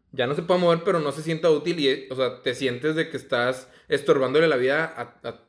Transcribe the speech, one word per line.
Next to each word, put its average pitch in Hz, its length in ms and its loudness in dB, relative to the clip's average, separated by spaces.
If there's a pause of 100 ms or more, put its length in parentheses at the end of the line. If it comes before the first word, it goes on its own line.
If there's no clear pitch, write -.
(120)
ya 123 160 -2
no 147 80 -2
se 170 80 -4
puede 180 160 2
mover, 170 240 4
pero 180 160 2
no 147 120 -2
se 156 100 -8
sienta 160 280 0
útil 165 300 2
y, 135 320 0
o 127 40 -10
sea, 127 260 -2
te 127 140 -2
sientes 131 400 -2
de 180 140 -2
que 139 80 -8
estás 123 520 -2 (180)
estorbándole 143 600 2
la 147 100 2
vida 139 280 0
a, 120 420 -12
a - 220 -14